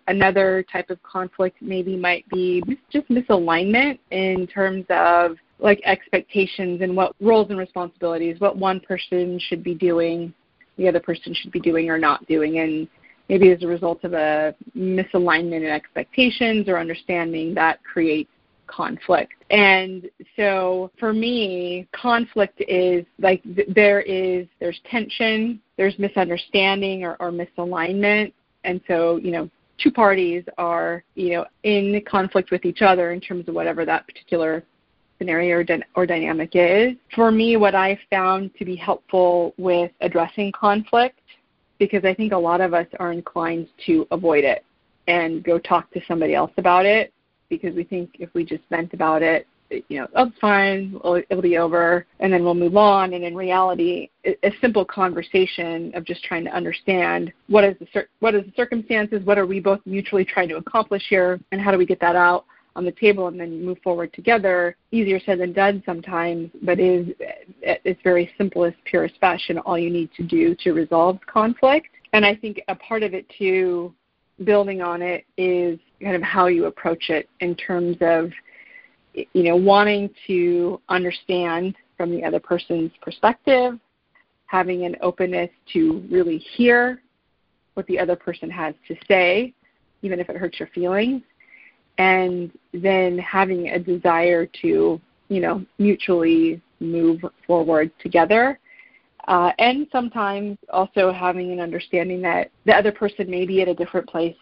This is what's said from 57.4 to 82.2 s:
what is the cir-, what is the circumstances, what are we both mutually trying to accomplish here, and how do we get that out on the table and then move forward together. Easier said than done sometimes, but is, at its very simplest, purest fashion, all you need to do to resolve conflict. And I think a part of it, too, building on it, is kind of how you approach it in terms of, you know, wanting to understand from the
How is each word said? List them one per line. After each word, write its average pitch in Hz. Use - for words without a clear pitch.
what 202
is 196
the 175
cir-, -
what 220
is 196
the 190
circumstances, 220
what 202
are 190
we 190
both 196
mutually 190
trying 180
to 156
accomplish 202
here, 180
and 190
how 202
do 190
we 180
get 180
that 170
out 175
on 180
the 175
table 202
and 180
then 165
move 180
forward 170
together. 185
Easier 196
said 185
than 180
done 196
sometimes, 170
but 180
is, 180
at -
its 185
very 175
simplest, 175
purest 165
fashion, 175
all 175
you 170
need 170
to 175
do 170
to 180
resolve 165
conflict. 262
And 208
I 208
think 208
a 190
part 220
of 190
it, -
too, 180
building 196
on 175
it, 175
is 175
kind 196
of 170
how 185
you 170
approach -
it 156
in 175
terms 175
of, 165
you -
know, 170
wanting 202
to 175
understand 180
from 175
the 165